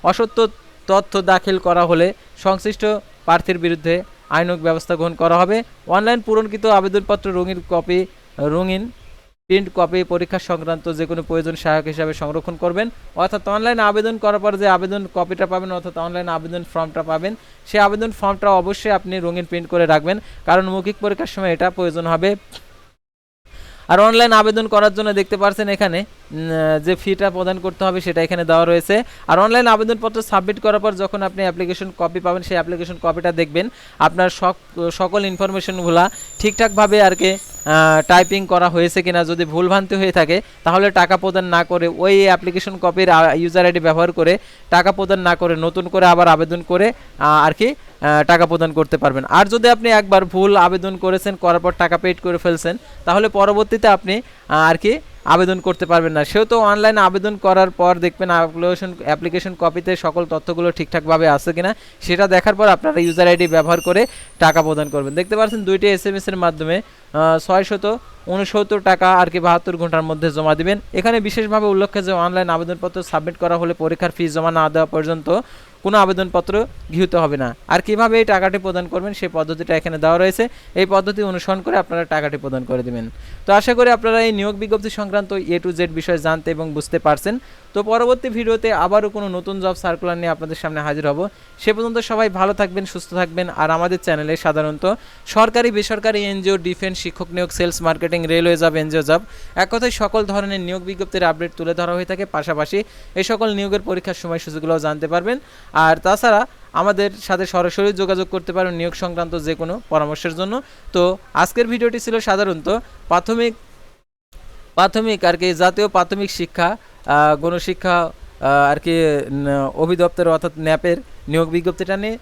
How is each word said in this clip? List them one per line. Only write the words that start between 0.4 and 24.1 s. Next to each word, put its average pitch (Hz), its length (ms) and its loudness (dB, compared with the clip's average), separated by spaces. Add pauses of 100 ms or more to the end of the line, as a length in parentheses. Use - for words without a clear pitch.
তথ্য 196 340 0
দাখিল 190 360 2
করা 175 280 2
হলে 170 280 2 (240)
সংশ্লিষ্ট 196 480 -2 (400)
প্রার্থীর 170 320 2
বিরুদ্ধে 170 460 0 (260)
আইনানুগ 170 320 -2
ব্যবস্থা 165 340 -2
গ্রহণ 165 180 -4
করা 165 240 2
হবে। 202 260 2 (240)
অনলাইন 214 340 2
পূরণকৃত 214 440 -2
আবেদনপত্র 196 680 2
রঙিন 180 380 -4
কপি, 180 360 0 (340)
রঙিন 185 520 -2 (560)
প্রিন্ট 185 280 0
কপি 180 280 0
পরীক্ষা 175 360 -4
সংক্রান্ত 165 540 -6
যে 156 120 -4
কোনো 165 180 -6
প্রয়োজন 165 320 -4
সহায়ক 156 300 -2
হিসাবে 156 280 -6
সংরক্ষণ 156 420 -8
করবেন। 175 340 -2 (260)
অর্থাৎ 190 320 -2
অনলাইন 226 320 -2
আবেদন 214 380 0
করার 208 220 0
পর 202 180 -2
যে 202 100 0
আবেদন 190 460 0
কপিটা 180 320 -2
পাবেন, 185 260 -6
অর্থাৎ 175 260 -10
অনলাইন 175 320 -6
আবেদন 165 340 -6 (100)
ফর্মটা 160 300 -4
পাবেন, 160 320 -4 (320)
সেই 208 120 0
আবেদন 214 320 2
ফর্মটা 202 380 0
অবশ্যই 196 420 2
আপনি 190 280 -2
রঙিন 170 260 -4
প্রিন্ট 170 240 -8
করে 170 160 2
রাখবেন, 156 340 0 (260)
কারণ 190 240 2
মৌখিক 190 320 -4
পরীক্ষার 202 260 -4
সময় 190 260 -4
এটা 175 160 0
প্রয়োজন 170 380 -4
হবে। 170 280 0 (1500)
আর 180 120 4
অনলাইন 226 340 6